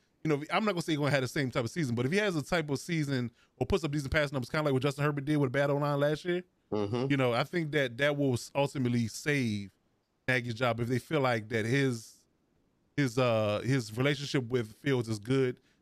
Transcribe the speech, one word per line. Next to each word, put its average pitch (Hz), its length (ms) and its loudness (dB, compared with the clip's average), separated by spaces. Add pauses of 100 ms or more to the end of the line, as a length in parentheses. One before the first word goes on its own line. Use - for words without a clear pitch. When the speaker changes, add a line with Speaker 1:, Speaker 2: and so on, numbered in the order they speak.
(220)
Speaker 1:
you 160 60 -2
know, 151 80 4 (160)
I'm 196 140 2
not 202 60 4
gonna 170 100 -2
say 170 100 -2
he's 147 60 2
gonna 143 120 2
have 139 120 2
the 123 60 -2
same 135 220 -2
type 131 140 0
of 113 60 -4
season, 135 240 -2
but 120 100 0
if 135 80 -2
he 196 60 2
has 202 180 0
a 143 60 0
type 165 260 -2
of 139 100 -2
season 139 520 -2 (260)
or 135 100 -2
puts 185 180 2
up 151 60 -2
decent 143 220 -4
pass 151 200 2
numbers, 127 180 -4
kinda 156 140 0
like 143 100 4
what 131 80 2
Justin 143 200 0
Herbert 147 220 0
did 151 140 2
with 143 100 2
a - 20 -4
bad 139 200 2
O-line 143 280 0
last 151 280 0
year, 175 180 -2 (260)
Speaker 2:
Mm-hmm. 104 400 0
Speaker 1:
you 139 60 4
know, 127 160 4
I 127 120 2
think 156 280 -4
that 127 260 0
that 143 180 2
will 139 180 2
s-, - 200 -6
ultimately 123 540 0
save 113 600 -2 (580)
Nagy's 123 260 -2
job 117 240 0
if 117 100 -2
they 127 100 0
feel 151 220 -2
like 120 280 0
that 113 160 0
his, 123 560 0 (760)
his, 127 220 0
uh, 110 460 2
his 113 320 -2
relationship 135 520 0
with 113 280 -2
Fields 123 320 0
is 110 100 -4
good, 127 400 0 (240)